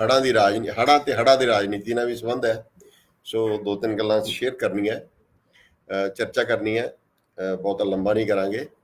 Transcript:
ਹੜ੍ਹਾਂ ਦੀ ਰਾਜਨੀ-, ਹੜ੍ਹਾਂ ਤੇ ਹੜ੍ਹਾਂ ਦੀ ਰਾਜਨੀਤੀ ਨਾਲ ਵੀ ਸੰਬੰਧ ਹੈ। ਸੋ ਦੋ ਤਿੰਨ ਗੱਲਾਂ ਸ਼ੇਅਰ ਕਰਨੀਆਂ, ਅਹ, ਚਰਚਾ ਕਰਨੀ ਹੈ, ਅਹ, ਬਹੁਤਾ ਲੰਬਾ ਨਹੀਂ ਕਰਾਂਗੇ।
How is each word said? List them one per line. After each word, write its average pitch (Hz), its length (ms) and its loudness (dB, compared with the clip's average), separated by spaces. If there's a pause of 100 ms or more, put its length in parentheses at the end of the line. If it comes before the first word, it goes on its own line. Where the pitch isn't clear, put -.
ਹੜ੍ਹਾਂ 127 200 4
ਦੀ 127 120 2
ਰਾਜਨੀ-, 104 360 4
ਹੜ੍ਹਾਂ 127 300 4
ਤੇ 139 140 -2
ਹੜ੍ਹਾਂ 123 240 6
ਦੀ 127 80 0
ਰਾਜਨੀਤੀ 104 480 0
ਨਾਲ 120 120 0
ਵੀ 120 100 -4
ਸੰਬੰਧ 120 300 -4
ਹੈ। 113 220 -2 (560)
ਸੋ 110 400 -2
ਦੋ 101 120 -2
ਤਿੰਨ 107 220 -2
ਗੱਲਾਂ 107 280 2
ਸ਼ੇਅਰ 127 300 -4
ਕਰਨੀਆਂ, 104 440 -2
ਅਹ, - 1080 -8
ਚਰਚਾ 113 360 -2
ਕਰਨੀ 110 340 -2
ਹੈ, 123 200 -4 (420)
ਅਹ, 95 180 -4
ਬਹੁਤਾ 98 260 -4
ਲੰਬਾ 95 300 0
ਨਹੀਂ 110 140 0
ਕਰਾਂਗੇ। 101 400 -2 (160)